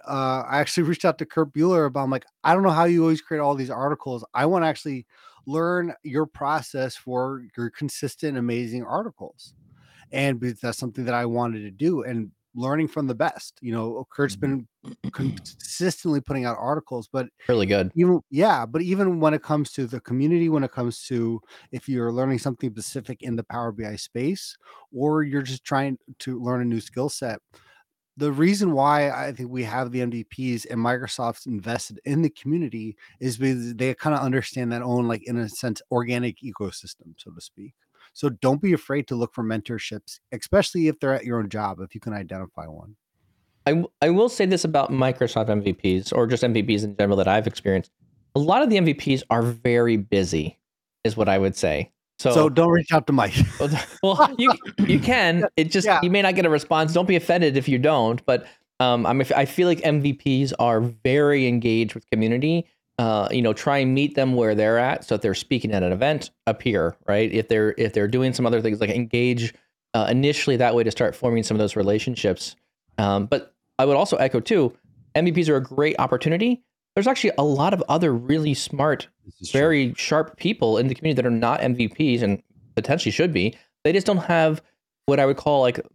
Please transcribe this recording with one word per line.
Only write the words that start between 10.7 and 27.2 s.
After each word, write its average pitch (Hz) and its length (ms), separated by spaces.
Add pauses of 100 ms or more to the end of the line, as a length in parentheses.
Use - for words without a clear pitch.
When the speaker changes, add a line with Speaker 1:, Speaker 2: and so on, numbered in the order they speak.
Speaker 1:
something 123 280
that 120 80
I 120 100
wanted 117 380
to 104 80
do, 143 320
and 113 280 (240)
learning 139 320
from 151 200
the 127 80
best. - 480
You 120 100
know, 113 380
Kurt's 131 260
Speaker 2:
Mm-hmm. 135 240 (220)
Speaker 1:
been - 300
consistently - 1080
putting 135 240
out 117 140
articles, 127 520
but 127 180 (200)
Speaker 3:
Really 117 180
good. 95 280
Speaker 1:
even, 175 260 (100)
yeah, 147 360
but 143 160
even 185 380
when 156 120
it 151 100
comes 151 300
to 135 140
the 117 140
community, 160 500
when 147 140
it 127 80
comes 120 320
to 117 360 (300)
if 127 180
you're 120 240
learning 127 280
something 131 300
specific 110 520
in 117 140
the 113 80
Power 117 280
B 110 120
I 107 120
space, 139 600 (360)
or 151 300
you're 143 200
just 131 220
trying 139 320 (220)
to 127 240
learn 123 180
a 123 40
new 117 160
skill 127 280
set, 117 300 (800)